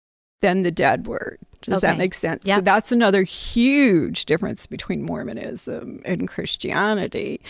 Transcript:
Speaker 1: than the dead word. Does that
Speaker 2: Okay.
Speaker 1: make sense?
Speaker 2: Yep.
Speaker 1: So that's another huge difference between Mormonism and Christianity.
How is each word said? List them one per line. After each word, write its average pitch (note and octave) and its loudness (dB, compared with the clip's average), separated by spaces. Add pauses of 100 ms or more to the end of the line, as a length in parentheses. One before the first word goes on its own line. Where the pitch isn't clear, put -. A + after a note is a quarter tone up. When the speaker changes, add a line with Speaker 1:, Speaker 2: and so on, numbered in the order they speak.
(420)
Speaker 1:
than F#3+ 4
the F3 2
dead C3 2
word. - -8 (220)
Does - 0
that E3+ 4
Speaker 2:
Okay. E3 -2
Speaker 1:
make F#3 0
sense? - -4
Speaker 2:
Yep. G3 4
Speaker 1:
So G3 4
that's G3+ 2
another G3+ 4
huge A#3 2
difference D#3+ -2
between - -6
Mormonism - -8
and F3+ -2
Christianity. - -4